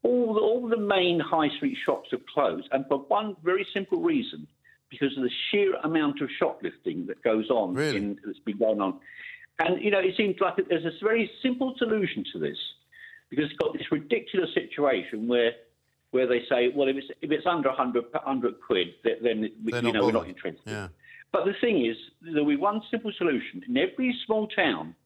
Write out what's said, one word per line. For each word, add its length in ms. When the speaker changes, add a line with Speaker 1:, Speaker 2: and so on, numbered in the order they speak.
Speaker 1:
All 300
the, 60
all 280
the 80
main 420
high 380
street 280
shops 280
have 140
closed, 440
and 160
for 120
one 340
very 320
simple 260
reason, 460
because 260
of 80
the 60
sheer 320
amount 400
of 160
shoplifting 680
that 160
goes 280
on 240
Speaker 2:
Really? 220
Speaker 1:
in, 280
that's 140
been 200
going 220
on. 200
And, 240
you 80
know, 80
it 180
seems 240
like 140
there's 160
a 80
very 260
simple 360
solution 540
to 60
this, 180
because 220
you've 80
got 140
this 180
ridiculous 640
situation 720
where, 260
where 160
they 200
say, 260
"Well, 140
if 80
it's, 120
if 120
it's 120
under 240
a 60
hundred, 300
hundred 400
quid, 380
th-, 180
then 300
we, 100
Speaker 2:
They're 100
Speaker 1:
you 60
Speaker 2:
not 60
Speaker 1:
know, 120
we're 60
not 80
Speaker 2:
bothered. 160
Speaker 1:
interested." 340
Speaker 2:
Yeah. 180
Speaker 1:
But 120
the 160
thing 240
is, 120
there'll 240
be 100
one 240
simple 280
solution. 500
In 80
every 480
small 220
town 480